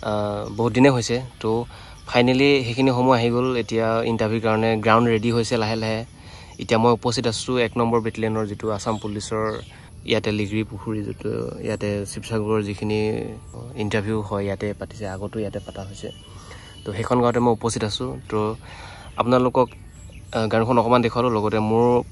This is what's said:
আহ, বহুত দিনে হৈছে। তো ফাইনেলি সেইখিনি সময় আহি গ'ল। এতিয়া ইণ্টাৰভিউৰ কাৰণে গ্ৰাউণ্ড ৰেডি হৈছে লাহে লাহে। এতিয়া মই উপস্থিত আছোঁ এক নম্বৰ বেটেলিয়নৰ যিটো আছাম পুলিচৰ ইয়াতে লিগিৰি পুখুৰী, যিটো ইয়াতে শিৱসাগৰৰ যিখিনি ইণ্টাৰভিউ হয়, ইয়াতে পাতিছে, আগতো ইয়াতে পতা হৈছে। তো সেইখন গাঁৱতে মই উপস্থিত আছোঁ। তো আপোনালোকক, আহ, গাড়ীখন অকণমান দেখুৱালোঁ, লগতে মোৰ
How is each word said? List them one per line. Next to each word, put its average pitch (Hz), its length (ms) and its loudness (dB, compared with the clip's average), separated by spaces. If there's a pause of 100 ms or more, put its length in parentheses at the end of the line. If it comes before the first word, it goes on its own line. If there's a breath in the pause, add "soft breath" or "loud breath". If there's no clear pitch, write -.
আহ, 104 540 -4
বহুত 113 160 2
দিনে 127 160 8
হৈছে। 123 340 2 (180)
তো 113 260 -2 (400 loud breath)
ফাইনেলি 131 580 4
সেইখিনি 127 260 2
সময় 123 280 4
আহি 117 120 4
গ'ল। 123 260 0
এতিয়া 113 460 0
ইণ্টাৰভিউৰ 113 400 0
কাৰণে 110 340 2
গ্ৰাউণ্ড 113 320 6
ৰেডি 113 240 2
হৈছে 117 240 0
লাহে 113 200 -2
লাহে। 110 280 -2 (540 loud breath)
এতিয়া - 200 2
মই 120 140 6
উপস্থিত 120 340 0
আছোঁ 127 320 -2
এক 110 180 2
নম্বৰ 117 240 2
বেটেলিয়নৰ 110 460 -2
যিটো 101 240 -6
আছাম 107 280 -2
পুলিচৰ 107 460 -4 (600 loud breath)
ইয়াতে 110 280 0
লিগিৰি 107 300 -2
পুখুৰী, 107 400 -6
যিটো 107 280 -8 (320)
ইয়াতে 104 440 -4
শিৱসাগৰৰ 107 560 -2
যিখিনি 107 380 -2 (760)
ইণ্টাৰভিউ 107 480 -2
হয়, 101 220 -4
ইয়াতে 101 340 -4
পাতিছে, 104 280 -10
আগতো 95 320 -8
ইয়াতে 101 200 -6
পতা 98 240 -12
হৈছে। 98 280 -12 (720 loud breath)
তো 107 80 -6
সেইখন 120 300 0
গাঁৱতে 120 160 2
মই 120 140 4
উপস্থিত 110 320 0
আছোঁ। 127 440 -4
তো 110 280 -2 (600 loud breath)
আপোনালোকক, 123 520 4 (640)
আহ, 113 140 0
গাড়ীখন 113 320 2
অকণমান 117 240 4
দেখুৱালোঁ, 120 280 2
লগতে 107 280 0
মোৰ 117 540 4